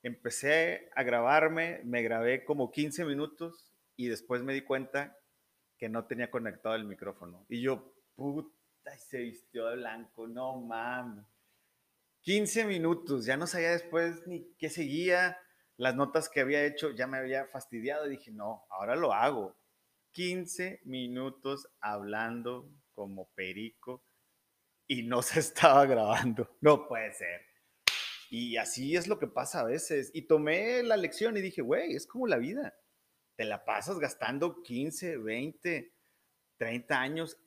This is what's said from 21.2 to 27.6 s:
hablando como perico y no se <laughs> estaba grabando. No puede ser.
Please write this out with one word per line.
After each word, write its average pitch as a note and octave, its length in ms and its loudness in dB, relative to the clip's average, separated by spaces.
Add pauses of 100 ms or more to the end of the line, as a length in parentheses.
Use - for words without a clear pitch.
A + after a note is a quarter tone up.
hablando A2+ 880 -6 (240)
como G2 400 -10
perico G#2+ 720 -10 (840)
y B2 160 0
no A#2+ 220 2
se - 160 2
<laughs> - 0 -
estaba C#3+ 480 8
grabando. A2+ 720 2
No D3 260 8
puede A2 260 -4
ser. F2 280 -8 (880)